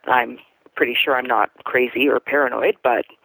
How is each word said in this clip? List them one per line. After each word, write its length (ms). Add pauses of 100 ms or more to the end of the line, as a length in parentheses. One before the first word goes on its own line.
I'm 320 (380)
pretty 200
sure 220
I'm 80
not 240 (160)
crazy 420
or 140
paranoid, 600
but 240 (200)